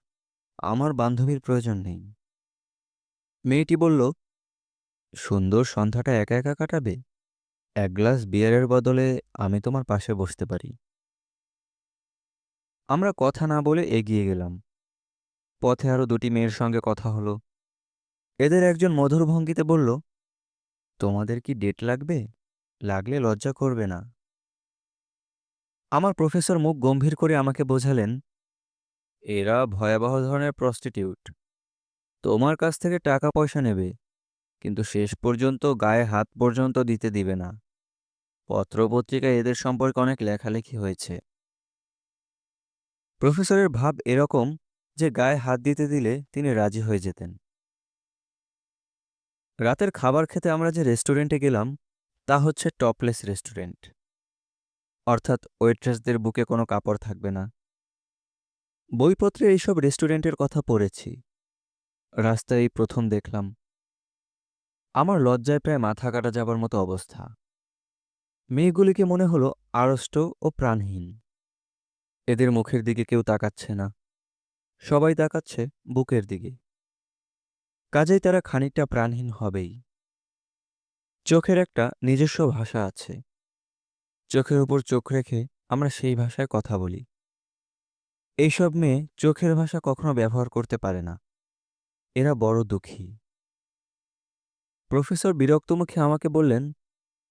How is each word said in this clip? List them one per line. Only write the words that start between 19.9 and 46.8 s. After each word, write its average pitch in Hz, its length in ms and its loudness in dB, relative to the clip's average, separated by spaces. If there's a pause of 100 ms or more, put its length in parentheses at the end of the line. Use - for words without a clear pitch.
"তোমাদের 104 420 -2
কি 139 120 -6
ডেট 101 300 -4
লাগবে? 131 440 -4 (540)
লাগলে 101 380 -4
লজ্জা 117 340 -2
করবে 120 340 -2
না।" 95 260 -10 (1800)
আমার 180 220 2
প্রফেসর 165 440 2
মুখ 156 200 2
গম্ভীর 135 380 2
করে 156 200 2
আমাকে 135 280 0
বোঝালেন, 127 560 0 (1000)
"এরা 104 440 0
ভয়াবহ 110 560 0
ধরনের 139 320 -2
প্রস্টিটিউট। 110 760 -6 (920)
তোমার 127 340 2
কাছ 160 220 -2
থেকে 175 200 -2
টাকা 143 360 0
পয়সা 151 260 0
নেবে, 98 320 -2 (680)
কিন্তু 104 220 -4
শেষ 104 320 -4
পর্যন্ত 120 500 -2 (160)
গায়ে 110 220 4
হাত 107 240 0 (120)
পর্যন্ত 123 400 2
দিতে 113 300 0
দিবে 95 260 -2
না। 90 140 -6 (1000)
পত্রপত্রিকায় 117 920 0
এদের 120 160 -2
সম্পর্কে 127 440 -2
অনেক 127 220 0
লেখালেখি 110 560 -6
হয়েছে।" 95 420 -8 (2000)
প্রফেসরের 185 480 2
ভাব 135 360 -2
এরকম 139 520 0 (400)
যে 156 140 0
গায়ে 123 240 2
হাত 127 240 -2
দিতে 143 280 0
দিলে 139 360 -2 (100)
তিনি 139 200 -2
রাজি 104 280 0